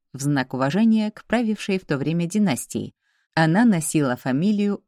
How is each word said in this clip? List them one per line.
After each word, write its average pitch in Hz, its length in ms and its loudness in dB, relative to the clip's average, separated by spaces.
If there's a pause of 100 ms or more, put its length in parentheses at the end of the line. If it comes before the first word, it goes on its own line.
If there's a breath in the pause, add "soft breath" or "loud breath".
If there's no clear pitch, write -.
(120)
в 131 80 -14
знак 139 340 -2
уважения 214 560 2
к - 140 -16
правившей 214 540 -2
в 185 60 -10
то 143 140 -2
время 165 280 -2
династии. 165 680 -2 (400)
Она 165 300 4
носила 156 520 2
фамилию 202 720 -2